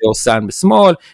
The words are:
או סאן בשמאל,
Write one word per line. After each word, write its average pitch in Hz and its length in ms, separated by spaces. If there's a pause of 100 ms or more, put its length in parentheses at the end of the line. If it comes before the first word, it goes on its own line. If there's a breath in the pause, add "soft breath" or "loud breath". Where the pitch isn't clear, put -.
או 110 100
סאן 113 320
בשמאל, 190 480 (180 soft breath)